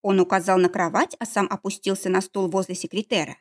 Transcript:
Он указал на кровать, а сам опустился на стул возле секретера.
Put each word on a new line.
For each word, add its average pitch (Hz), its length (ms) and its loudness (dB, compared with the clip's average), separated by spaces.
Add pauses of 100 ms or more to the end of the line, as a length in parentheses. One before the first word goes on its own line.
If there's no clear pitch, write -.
Он 196 180 4
указал 185 400 4
на 180 100 4
кровать, 190 500 0
а 233 60 -8
сам 202 240 -2
опустился 196 600 -4
на 190 120 2
стул 190 260 -4
возле 180 280 -2
секретера. 185 640 -4